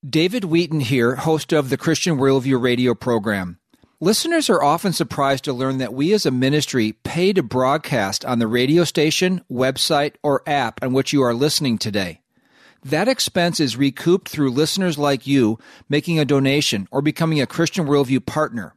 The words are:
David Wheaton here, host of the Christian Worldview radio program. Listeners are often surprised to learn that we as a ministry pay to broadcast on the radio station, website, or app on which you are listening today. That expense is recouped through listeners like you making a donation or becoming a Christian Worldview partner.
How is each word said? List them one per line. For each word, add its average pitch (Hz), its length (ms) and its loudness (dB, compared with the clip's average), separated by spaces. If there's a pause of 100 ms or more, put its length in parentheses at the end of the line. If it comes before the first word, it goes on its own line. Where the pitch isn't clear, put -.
David 180 360 0
Wheaton 160 360 0
here, 123 360 2
host 160 360 0
of 147 160 2
the 135 80 -2
Christian 165 400 0
Worldview 135 460 2
radio 123 320 2
program. 101 640 -2 (400)
Listeners 294 500 0
are 180 140 4
often 160 300 2
surprised 139 520 -2
to 143 80 -4
learn 131 260 -4
that 123 160 -6
we 147 180 0
as 214 120 0
a 151 60 2
ministry 131 640 0
pay 185 400 -2
to 185 100 2
broadcast 127 840 -2
on 127 140 -2
the 117 80 0
radio 131 380 2
station, 175 680 0
website, 135 720 -2
or 143 240 0
app 139 380 -2
on 127 80 -2
which 131 200 0
you 139 100 4
are 120 120 2
listening 135 440 0
today. 95 420 -4 (640)
That 151 240 0
expense 180 500 0
is 127 180 0
recouped 139 520 0
through 143 220 -2
listeners 160 460 0
like 143 300 -2
you 123 320 2 (300)
making 156 320 0
a 151 40 2
donation 135 680 0
or 139 100 -2
becoming 156 380 0
a 123 60 0
Christian 165 400 -2
Worldview 135 400 0
partner. 120 500 -6